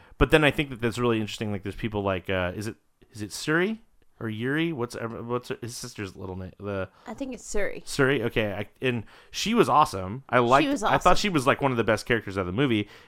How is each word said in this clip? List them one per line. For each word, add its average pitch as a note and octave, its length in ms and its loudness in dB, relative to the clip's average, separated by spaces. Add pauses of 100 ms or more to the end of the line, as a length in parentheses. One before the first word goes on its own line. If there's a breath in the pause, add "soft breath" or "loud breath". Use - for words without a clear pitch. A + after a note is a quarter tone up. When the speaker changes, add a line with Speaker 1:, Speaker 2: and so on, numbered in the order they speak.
(160 soft breath)
Speaker 1:
But C3 140 4
then D#3 120 6
I C#3+ 80 6
think C#3+ 200 -4
that A2+ 100 -10
that's A#2 160 -2
really A#2+ 240 2
interesting. G#2+ 320 -6
Like, G2 120 -6
there's G2 100 -6
people G#2 280 -4
like, F#2+ 280 -2
uh, F2+ 260 0
is G#2+ 100 -6
it, A2 100 -10 (360)
is G#2+ 80 -14
it G#2 80 -8
Suri F3+ 520 -2 (400)
or A2+ 100 -6
Yuri? C#3 420 -2
What's A#2+ 240 -6
ev-, A2+ 300 -8
what's A#2+ 240 -4
her, - 100 -6
his A#2 160 -10
sister's G2+ 400 -10
little F#2 200 -10
name? F#2 220 -10
The G2 300 -6 (180)
Speaker 2:
I A#3 60 -12
think C4 220 -8
it's - 100 -18
Suri. - 400 -2
Speaker 1:
Suri. C3+ 380 2
Okay, G#2+ 320 -2
I, G#2 140 -8 (120)
and A#2+ 240 -2 (260 soft breath)
she - 220 -4
was G3 160 6
awesome. B2+ 640 2
I A#2+ 80 4
liked, B2+ 260 6
Speaker 2:
She C#4 60 0
was G#3 120 -2
Speaker 1:
I G3 140 2
thought F3+ 140 6
Speaker 2:
awesome. F3+ 60 8
Speaker 1:
she G#3 120 2
was, C#3+ 180 2
like, B2+ 140 4
one C3+ 120 2
of A#2+ 40 0
the A2+ 80 2
best G#2+ 220 0
characters G#2 320 -2
of F#2 80 -2
the F2+ 60 -4
movie A2+ 360 0 (200 loud breath)